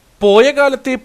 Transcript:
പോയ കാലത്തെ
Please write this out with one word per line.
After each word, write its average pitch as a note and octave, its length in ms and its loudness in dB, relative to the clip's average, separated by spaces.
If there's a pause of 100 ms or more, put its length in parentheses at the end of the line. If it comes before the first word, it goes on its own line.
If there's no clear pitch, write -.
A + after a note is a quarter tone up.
(240)
പോയ G#3 220 4 (120)
കാലത്തെ C4+ 360 -4 (100)